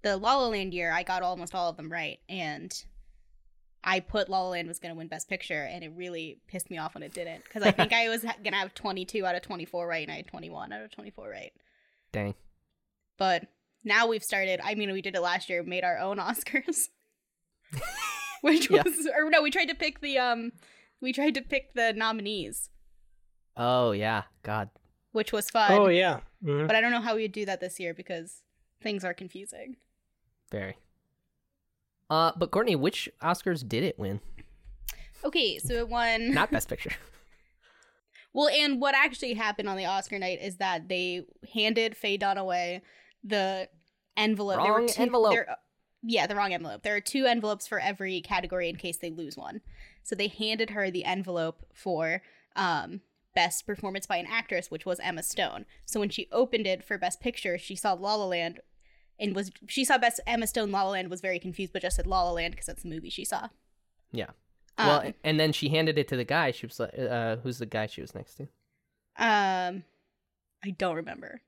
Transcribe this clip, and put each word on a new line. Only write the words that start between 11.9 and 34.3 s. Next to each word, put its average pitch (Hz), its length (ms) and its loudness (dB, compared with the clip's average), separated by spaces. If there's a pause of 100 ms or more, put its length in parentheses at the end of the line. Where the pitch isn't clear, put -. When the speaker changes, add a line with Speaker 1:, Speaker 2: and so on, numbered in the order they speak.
Speaker 2:
Dang. 101 240 -4 (800)
Speaker 1:
But 185 300 2 (380)
now 220 220 4
we've 220 160 0
started, 190 380 0
I 208 140 -4
mean, 208 160 -2
we 190 100 -4
did 190 140 -6
it 175 60 2
last 175 280 0
year, 175 140 -2
made 180 220 -2
our 175 120 2
own 196 200 -2
<laughs> - 20 -4
Oscars. - 680 -2 (840)
Speaker 2:
<laughs> 784 720 -6
Speaker 1:
Which 302 280 6
Speaker 2:
Yeah. 359 140 8
Speaker 1:
was, 320 300 2
or 311 160 4
no, 320 120 8
we 294 100 2
tried 349 180 4
to 330 60 -2
pick 311 260 -4
the, 277 160 0
um, 240 360 2 (480)
we 254 100 -2
tried 277 240 4
to 269 60 0
pick 262 320 -4
the 226 200 4
nominees. 208 760 -2 (880)
Speaker 2:
Oh, 120 340 4
yeah. 104 320 0 (200)
God. 107 260 -2 (420)
Speaker 1:
Which 220 220 -2
was 233 160 -2
fun. 208 240 6
Speaker 3:
Oh, 202 160 8
yeah. 180 320 4 (220)
Mm-hmm. 147 240 0
Speaker 1:
But 214 100 4
I 226 40 6
don't 240 100 4
know 233 100 2
how 220 140 0
we'd 220 180 -2
do 208 120 -4
that 190 140 -4
this 180 200 -8
year 170 140 -6
because 175 480 -10 (400)
things 202 220 -4
are 175 100 -4
confusing. 202 640 -14 (760)
Speaker 2:
Very. 95 260 -8 (1300)
Uh, 160 280 4
but 170 140 0
Courtney, 208 260 4
which 151 320 0 (120)
Oscars 160 460 0
did 117 160 0
it - 160 -2
win? 101 220 -4 (1040)